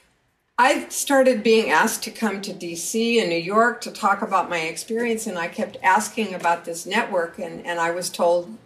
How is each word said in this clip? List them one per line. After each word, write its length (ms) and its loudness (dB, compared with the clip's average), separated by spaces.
I 320 4
started 520 4
being 280 4
asked 320 2
to 80 -8
come 320 -4
to 100 -8
D 240 -10
C 420 0
and 120 0
New 60 0
York 440 2
to 100 -12
talk 300 0
about 300 0
my 80 -2
experience, 680 -4
and 120 -6
I 100 -4
kept 340 -8
asking 520 2
about 320 0
this 180 -10
network, 540 -2
and, 260 -10
and 160 -4
I 120 0
was 180 -4
told 440 0